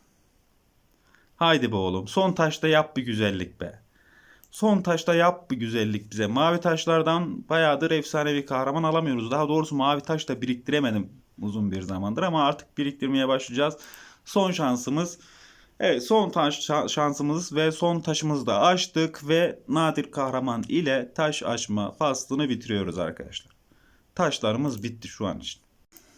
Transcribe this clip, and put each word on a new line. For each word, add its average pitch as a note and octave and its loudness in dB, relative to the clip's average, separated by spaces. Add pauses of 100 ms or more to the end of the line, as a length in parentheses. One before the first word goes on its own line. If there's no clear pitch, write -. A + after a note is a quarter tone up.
(1400)
Haydi D3 2
be G#2+ 0
oğlum. F#2 0
Son F#3+ 2
taşta D#3 0
yap D#3 2
bir C3 -4
güzellik G#2 -2
be. - -12 (640)
Son G#3 2
taşta E3+ 2
yap F3 4
bir C3 -2
güzellik G#2+ -2
bize. G#2+ -2
Mavi D#3+ 2
taşlardan E3 0
bayağıdır D#3+ 2
efsanevi D3 0
kahraman C#3 -2
alamıyoruz. D3+ 0
Daha D3 0
doğrusu D#3 0
mavi C#3+ 2
taş D#3+ -4
da B2 -4
biriktiremedim B2 -2 (280)
uzun G#2 -2
bir F#2+ -4
zamandır G2 -4
ama E3 2
artık - -2
biriktirmeye C#3 0
başlayacağız. C3 0 (480)
Son F#3 0
şansımız. D3 -2 (640)
Evet, C3 2
son A3 2
taş D3 0
şa-, D3 0
şansımız D3 -2
ve D#3 2
son E3+ 0
taşımızı D3+ -2
da G#2 2
açtık D#3+ 2
ve E3 2 (100)
nadir D3+ 0
kahraman B2+ -2
ile C3+ 0
taş D#3 -2
açma G#2 -2
faslını C#3 -2
bitiriyoruz G2+ -2
arkadaşlar. - -8 (640)
Taşlarımız B2 -2
bitti A2+ -10
şu - -8
an F2 -4
için. - -14 (560)